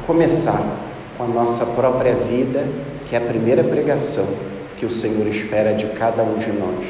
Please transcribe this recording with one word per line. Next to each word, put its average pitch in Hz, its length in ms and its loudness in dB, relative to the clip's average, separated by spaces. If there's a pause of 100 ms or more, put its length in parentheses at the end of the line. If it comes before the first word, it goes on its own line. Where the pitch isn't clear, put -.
começar 160 540 4 (580)
com 120 60 -4
a - 20 -2
nossa 120 400 0
própria 127 480 2
vida, 127 520 0 (420)
que 120 60 -2
é 117 40 0
a - 20 0
primeira 113 420 4
pregação 143 600 0 (540)
que 123 80 -2
o 107 40 -4
Senhor 107 360 0
espera 107 480 0
de 107 140 0
cada 113 340 0
um 107 160 0
de 110 100 -2
nós 98 420 -2